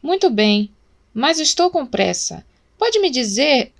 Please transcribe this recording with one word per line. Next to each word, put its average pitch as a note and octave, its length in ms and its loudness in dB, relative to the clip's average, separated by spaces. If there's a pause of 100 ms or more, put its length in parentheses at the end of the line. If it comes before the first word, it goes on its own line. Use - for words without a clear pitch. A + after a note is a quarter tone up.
Muito F#4+ 280 0
bem, G#3 400 2 (420)
mas D4 260 0
estou E4 320 0
com E4+ 160 -4
pressa. F3+ 580 -4 (340)
Pode A4 200 0
me F#4+ 120 2
dizer B3 680 0